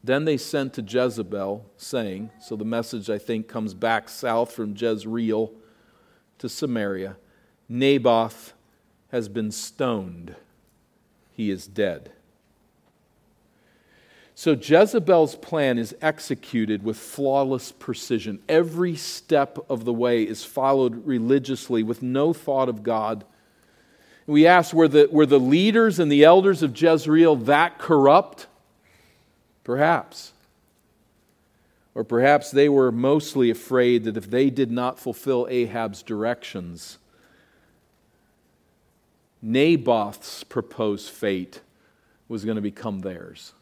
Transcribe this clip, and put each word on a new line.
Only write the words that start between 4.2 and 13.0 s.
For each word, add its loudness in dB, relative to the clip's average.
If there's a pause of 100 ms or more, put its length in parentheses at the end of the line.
from -8
Jezreel -4 (880)
to -10
Samaria, -6 (540)
"Naboth 0 (580)
has -6
been -6
stoned. -8 (960)
He -6
is -6
dead." -4 (2250)